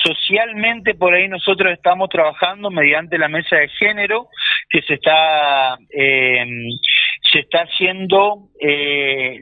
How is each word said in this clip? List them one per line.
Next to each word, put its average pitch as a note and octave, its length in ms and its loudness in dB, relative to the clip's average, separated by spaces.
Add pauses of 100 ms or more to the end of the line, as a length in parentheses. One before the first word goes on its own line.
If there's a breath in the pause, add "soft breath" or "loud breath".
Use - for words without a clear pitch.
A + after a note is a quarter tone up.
socialmente G#3+ 880 -2
por F3+ 180 2
ahí F#3 160 2
nosotros F#3 440 0
estamos F3+ 360 0
trabajando F#3+ 640 -2
mediante D#3+ 480 0
la D#3 100 0
mesa D#3+ 280 -2
de D3 120 2
género G#3 600 0 (420 loud breath)
que D#3 120 0
se D#3 120 -2
está, D3 840 2 (120)
eh, C3 540 2 (880 loud breath)
se D3+ 80 2
está E3 220 -2
haciendo, F#3+ 840 0 (120)
eh, C#3+ 800 -2